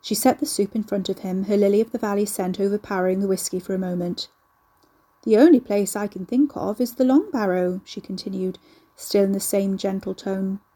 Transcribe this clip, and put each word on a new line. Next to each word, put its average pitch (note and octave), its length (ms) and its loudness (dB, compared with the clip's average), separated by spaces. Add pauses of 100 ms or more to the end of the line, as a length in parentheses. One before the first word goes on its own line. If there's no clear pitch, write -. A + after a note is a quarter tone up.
She - 140 -6
set B3 260 2
the D4 60 -2
soup - 280 -4
in A3 80 -4
front G3+ 260 -4
of F#3+ 100 -4
him, F#3+ 260 -4
her G3+ 120 0
lily-of-the-valley G3+ 680 2
scent F#3 320 -4
overpowering G3 640 -2
the G3 80 -2
whiskey F#3 320 -2
for F#3 140 -8
a F#3 40 -2
moment. F3+ 500 -6 (960)
The A3 120 4
only C#4+ 240 8
place G3+ 340 -2
I G#3 140 -6
can F#3 180 -10
think C#4 300 0
of G3+ 240 -4
is A#3+ 140 -2
the - 100 0
Long C#4+ 260 6
Barrow, F#3 540 0
she - 160 -14
continued, F#3+ 580 -6 (380)
still - 260 0
in G3 100 2
the G3 80 -2
same G3 360 -2
gentle F#3+ 380 -6
tone. F#3+ 460 -6 (160)